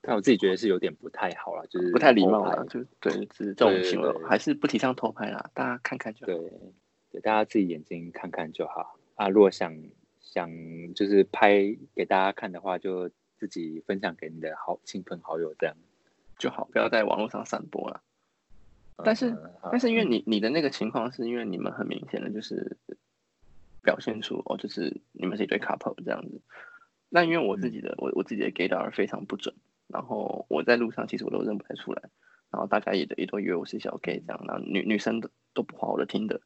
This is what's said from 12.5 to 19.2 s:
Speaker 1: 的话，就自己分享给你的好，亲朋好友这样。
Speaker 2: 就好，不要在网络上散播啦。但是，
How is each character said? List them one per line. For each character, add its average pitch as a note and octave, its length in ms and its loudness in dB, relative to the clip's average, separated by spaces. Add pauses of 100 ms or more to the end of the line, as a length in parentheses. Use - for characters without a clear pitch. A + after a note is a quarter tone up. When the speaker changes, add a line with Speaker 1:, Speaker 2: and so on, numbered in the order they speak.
Speaker 1:
的 F2 100 -12
话， F#2 160 -2
就 F2+ 320 -4 (300)
自 G#2 80 -8
己 D#2+ 400 -8
分 F#2+ 120 -2
享 F#2 160 -4
给 - 140 -12
你 D#2+ 100 -14
的 D#2 160 -6
好， - 280 -6
亲 - 180 -10
朋 F2 200 -10
好 D#2+ 180 -6
友 D#2 180 -4
这 - 80 0
样。 D#2 100 -4 (600)
Speaker 2:
就 - 140 -2
好， - 200 -8
不 - 60 0
要 A2 100 4
在 A2+ 160 4
网 - 140 2
络 A2 100 -2
上 G#2+ 160 -8
散 - 220 -6
播 - 240 -8
啦。 - 100 -12 (1040)
但 A3 120 4
是， A#3+ 160 0